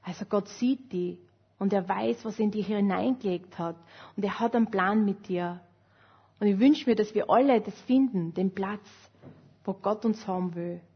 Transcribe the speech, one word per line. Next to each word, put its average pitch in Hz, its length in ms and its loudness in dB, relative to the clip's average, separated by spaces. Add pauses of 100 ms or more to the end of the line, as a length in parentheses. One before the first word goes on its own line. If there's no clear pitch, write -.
Also 190 220 -10
Gott 202 220 -2
sieht - 440 -4
die 175 280 -4 (400)
und 196 120 0
er 190 160 0
weiß, 220 380 -2
was 214 140 -10
in 214 100 2
dich 208 160 -4
hineingelegt 202 960 -2
hat. 170 160 -6 (400)
Und 196 80 -6
er 196 160 -4
hat 233 160 0
einen 226 160 2
Plan 202 340 2
mit 196 220 -4
dir. 175 340 -4 (800)
Und 208 80 2
ich 196 120 4
wünsch 285 280 6
mir, 233 80 4
dass 214 180 -2
wir - 160 -2
alle 247 320 6
das - 200 -12
finden, 220 520 2
den 190 180 0
Platz, 196 360 -8 (760)
wo 190 100 -6
Gott 208 320 -4
uns 220 220 -2
haben 185 280 -4
will 175 260 -8 (140)